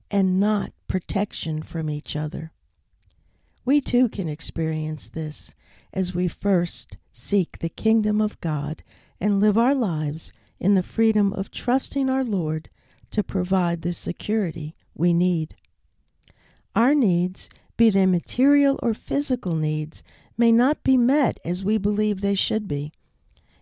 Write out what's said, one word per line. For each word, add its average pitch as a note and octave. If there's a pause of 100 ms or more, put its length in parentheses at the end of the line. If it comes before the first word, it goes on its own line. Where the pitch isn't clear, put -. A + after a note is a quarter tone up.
and F#3+
not G#3 (160)
protection F3+
from D#3
each D3
other. D3+ (1120)
We C#4+
too B3
can F#3
experience D#3
this - (400)
as F3+
we F3+
first - (140)
seek -
the E3+
kingdom G#3+
of G#3+
God D3+ (360)
and G3+
live G#3
our B3+
lives D#3+ (260)
in G3+
the F#3
freedom G#3+
of -
trusting C4
our C4
Lord E3 (420)
to G#3+
provide F3+
the F3
security E3+ (200)
we F3
need. E3+ (1200)
Our B3+
needs, F3+ (280)
be A3+
they F#3+
material C4+
or A3+
physical B3+
needs, D#3 (340)
may A#3
not B3
be C4
met B3
as F3+
we G#3+
believe G#3
they G3+
should G#3+
be. D3 (680)